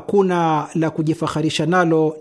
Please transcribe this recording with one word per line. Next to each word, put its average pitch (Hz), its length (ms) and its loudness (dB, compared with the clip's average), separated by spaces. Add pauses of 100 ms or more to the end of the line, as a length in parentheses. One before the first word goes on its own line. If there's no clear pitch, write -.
kuna 175 680 0
la 160 140 0
kujifaharisha 156 760 -2
nalo 160 560 2